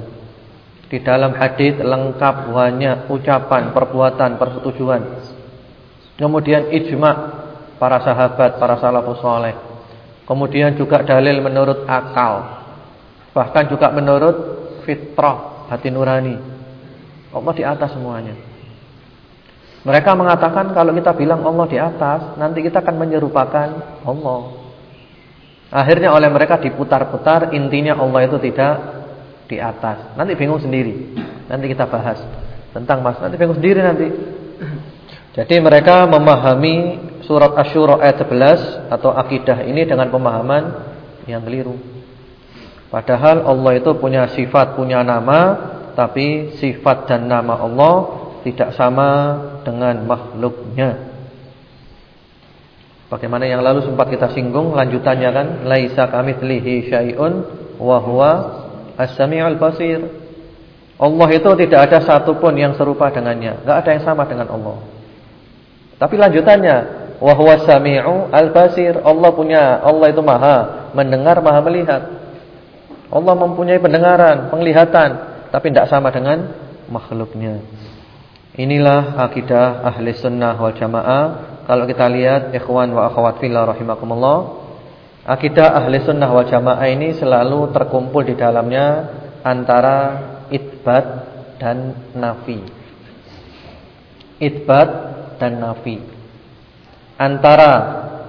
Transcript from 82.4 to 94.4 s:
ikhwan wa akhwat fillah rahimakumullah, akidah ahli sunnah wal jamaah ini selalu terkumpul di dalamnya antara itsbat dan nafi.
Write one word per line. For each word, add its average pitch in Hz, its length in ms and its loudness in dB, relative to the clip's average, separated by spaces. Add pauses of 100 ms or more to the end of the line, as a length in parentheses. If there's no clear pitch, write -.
ikhwan 123 400 -2
wa 113 140 0
akhwat 117 320 -2
fillah 117 240 0 (100)
rahimakumullah, 117 640 -2 (840)
akidah 147 580 2
ahli 131 220 0
sunnah 143 260 0
wal 123 160 4
jamaah 123 400 0
ini 151 300 -2
selalu 135 580 0
terkumpul 131 480 0
di 123 160 -4
dalamnya 127 720 0 (340)
antara 127 540 2 (560)
itsbat 131 540 -2 (520)
dan 127 380 -6 (160)
nafi. 117 480 -8 (1800)